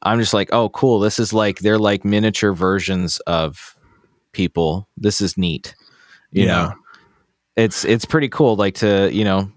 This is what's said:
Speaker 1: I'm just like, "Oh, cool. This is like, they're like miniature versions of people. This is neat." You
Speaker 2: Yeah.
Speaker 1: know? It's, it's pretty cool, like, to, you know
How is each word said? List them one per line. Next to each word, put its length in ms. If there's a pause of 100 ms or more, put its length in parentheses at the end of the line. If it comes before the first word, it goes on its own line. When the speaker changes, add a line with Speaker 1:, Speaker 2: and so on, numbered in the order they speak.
Speaker 1:
I'm 160
just 140
like, 180
"Oh, 180
cool. 300
This 200
is 120
like, 280
they're 200
like 240
miniature 500
versions 720
of 480 (580)
people. 640
This 240
is 160
neat." 360 (580)
You 140
Speaker 2:
Yeah. 80
Speaker 1:
know? 200 (840)
It's, 300
it's 200
pretty 220
cool, 300
like, 180
to, 380
you 100
know 340